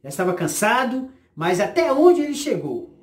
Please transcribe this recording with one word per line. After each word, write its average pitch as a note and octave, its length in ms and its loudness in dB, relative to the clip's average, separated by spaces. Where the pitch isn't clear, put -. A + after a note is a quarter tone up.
Já C#3 60 -16
estava F3+ 260 -2
cansado, A#3 760 -2
mas F3 240 -2
até - 340 0
onde E4 280 6
ele D4 140 -4
chegou - 680 -6